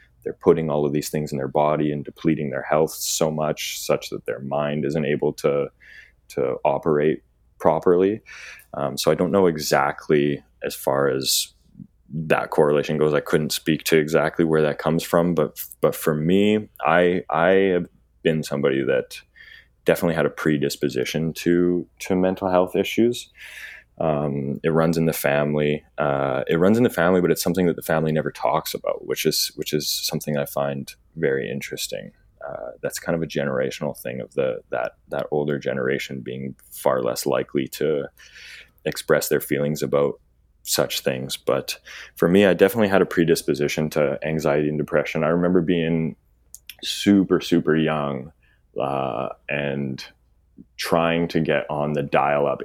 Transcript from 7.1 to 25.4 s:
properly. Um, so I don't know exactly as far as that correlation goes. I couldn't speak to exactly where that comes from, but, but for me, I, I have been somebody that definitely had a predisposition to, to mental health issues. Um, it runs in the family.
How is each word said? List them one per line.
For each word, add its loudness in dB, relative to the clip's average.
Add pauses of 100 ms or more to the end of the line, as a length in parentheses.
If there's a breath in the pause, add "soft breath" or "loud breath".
properly. 4 (540 loud breath)
Um, -4
so 2
I 4
don't 2
know 6
exactly 0 (220)
as -6
far 0
as -2 (600)
that -2
correlation 2
goes. 2
I 2
couldn't 0
speak -2
to 4
exactly 2
where 4
that 0
comes 0
from, 2
but, -2 (160)
but 2
for -2
me, 2 (120)
I, 4
I 4
have 4 (360)
been 0
somebody 0
that -2 (640 loud breath)
definitely 2
had 2
a -2
predisposition -2
to, 2 (140)
to -2
mental 0
health 2
issues. 0 (720 loud breath)
Um, -2
it 2
runs 2
in 2
the 2
family. 0 (140)